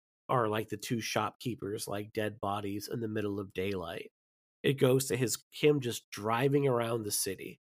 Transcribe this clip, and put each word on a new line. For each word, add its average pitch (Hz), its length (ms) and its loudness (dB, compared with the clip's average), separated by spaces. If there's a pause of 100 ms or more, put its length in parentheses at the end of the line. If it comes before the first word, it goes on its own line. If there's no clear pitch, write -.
(280)
are, 123 200 2
like, 107 220 -2
the 110 80 -4
two 120 220 -2
shopkeepers, 107 880 -4
like, 107 260 -6
dead 107 260 -2
bodies 101 520 -4
in 123 80 -4
the 113 80 -4
middle 104 320 -2
of 95 140 -10
daylight. 92 580 -4 (520)
It 139 100 6
goes 135 340 6
to - 80 0
his, 120 360 0
him 147 280 6
just 120 300 -4
driving 135 580 2
around 117 360 0
the 101 80 -4
city, - 480 -4 (140)